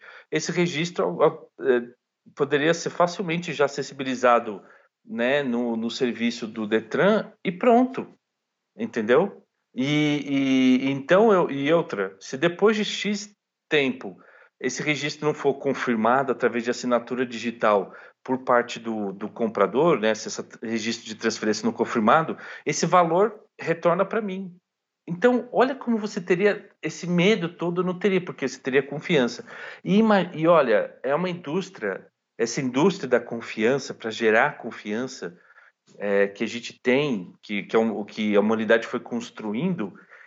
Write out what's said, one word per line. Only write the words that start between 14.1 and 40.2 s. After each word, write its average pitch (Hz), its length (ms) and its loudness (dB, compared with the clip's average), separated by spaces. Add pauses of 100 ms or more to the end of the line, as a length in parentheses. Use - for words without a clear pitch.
esse - 240 -4
registro 147 460 -4
não 151 60 2
for 139 220 0
confirmado 127 760 0
através 117 320 0
de 120 80 -2
assinatura 123 540 -2
digital 110 680 0 (300)
por 127 220 -4
parte 120 340 2
do, 110 320 -6
do 101 160 -8
comprador, 110 720 2
né, 110 160 2
se - 140 -10
esse 117 120 -8 (200)
registro 113 440 -4
de 107 100 -14
transferência 110 500 -2
não 113 80 0
confirmado, 120 640 2 (280)
esse 156 200 -2
valor 180 520 2 (220)
retorna 165 460 0
pra 214 160 -2
mim. 190 340 -8 (500)
Então, 233 460 2
olha 262 240 2
como 233 220 -2
você 208 240 -6
teria 190 480 0 (120)
esse 156 240 -8
medo 175 440 2
todo, 175 340 -4
não 180 160 -4
teria, 185 240 2
porque 143 240 -6
você - 100 -10
teria 135 240 2
confiança. 139 640 0 (380)
E 180 140 2
ima-, 214 360 4
e 156 140 0
olha, 131 560 4
é 135 100 0
uma 180 160 -2
indústria, 147 800 -6 (300)
essa 117 240 -2
indústria 135 480 0
da 123 100 4
confiança, 117 760 -2
pra - 160 -10
gerar 113 500 2
confiança, 107 800 -10 (600)
é, 101 320 2
que 107 160 -6
a - 20 -2
gente 117 340 -12
tem, 123 600 0
que, 101 220 -6
que - 120 -2
é 113 40 6
um, 110 200 0
o 104 60 -8
que 107 280 -2
a 101 60 6
humanidade 110 480 2
foi 120 140 -6
construindo, 113 920 -6 (340)